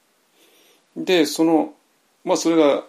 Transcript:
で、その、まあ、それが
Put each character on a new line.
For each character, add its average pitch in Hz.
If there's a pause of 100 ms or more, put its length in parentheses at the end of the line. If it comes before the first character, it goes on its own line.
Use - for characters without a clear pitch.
(960)
で、 165
そ 165
の、 160 (500)
ま 180
あ、 -
そ 165
れ 165
が 147